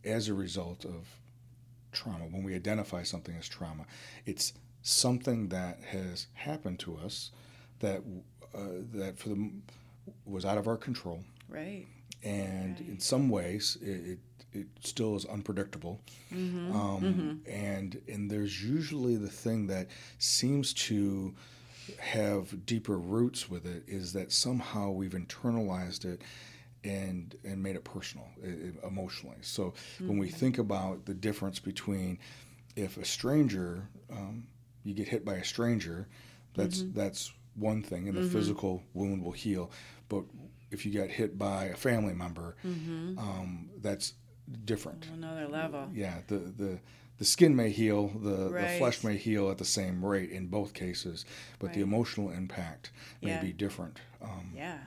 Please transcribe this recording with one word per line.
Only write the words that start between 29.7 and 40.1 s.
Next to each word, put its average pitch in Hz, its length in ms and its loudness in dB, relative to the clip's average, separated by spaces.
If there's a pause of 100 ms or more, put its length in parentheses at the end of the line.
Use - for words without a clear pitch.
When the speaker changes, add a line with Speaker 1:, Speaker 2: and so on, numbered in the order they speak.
Speaker 1:
when 180 200 2
we 95 100 4
Speaker 2:
Mm-hmm. 82 80 -6
Speaker 1:
think 127 220 4
about 95 460 0
the 98 100 -4
difference 98 440 0
between 95 600 -2 (580)
if 98 200 -2
a 98 80 -8
stranger, 101 840 4 (240)
um, 110 360 -8 (380)
you 104 100 -2
get 98 140 0
hit - 160 2
by 98 100 0
a 90 100 -2
stranger, 104 640 2 (460)
that's, 185 280 2
Speaker 2:
Mm-hmm. 185 160 -2
Speaker 1:
that's 196 340 0 (240)
one 107 260 2
thing, 92 260 -4
and 98 80 0
the 180 60 4
Speaker 2:
Mm-hmm. 180 100 4
Speaker 1:
physical 101 500 2 (120)
wound 98 280 2
will 87 100 -2
heal. 92 380 0 (380)
But 98 160 0 (460)